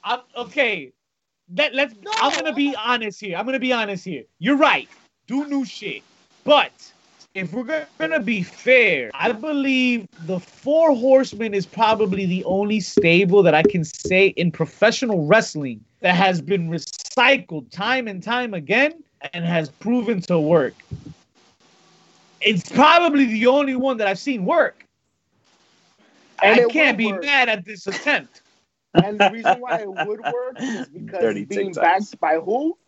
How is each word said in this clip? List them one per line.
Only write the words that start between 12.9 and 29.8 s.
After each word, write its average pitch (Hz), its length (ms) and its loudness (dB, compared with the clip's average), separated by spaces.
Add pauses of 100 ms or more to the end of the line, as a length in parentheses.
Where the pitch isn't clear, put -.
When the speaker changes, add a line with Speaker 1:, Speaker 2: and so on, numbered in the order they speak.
Speaker 1:
that 160 100 6
I 156 80 4
can 180 220 2
say 185 440 2
in 170 220 0
professional 196 760 0
wrestling 151 540 0 (200)
that 180 160 2
has 180 260 2
been 170 260 -2
recycled 170 1000 -2
time 233 380 -4
and 190 120 -10
time 240 340 -4
again 247 500 -2 (280)
and 170 120 -8
has 170 260 -2
proven 226 520 -2
to 175 180 0
work. 151 340 2 (1700)
It's 208 280 0
probably 302 580 4
the 220 200 0
only 269 300 2
one 254 220 -2
that 208 100 0
I've 202 100 -2
seen 233 260 -6
work. 285 380 0 (1600)
Speaker 3:
And 220 180 6
Speaker 1:
I - 20 4
Speaker 3:
it 233 80 4
Speaker 1:
can't 277 260 2
Speaker 3:
would - 20 -8
Speaker 1:
be 214 140 -2
Speaker 3:
work. 185 120 -6
Speaker 1:
mad 269 240 2
at 208 160 -4
this 202 220 -16
attempt. 196 560 -6 (520)
Speaker 3:
And 202 240 2
the 202 120 6
reason 226 300 0
why 240 200 -4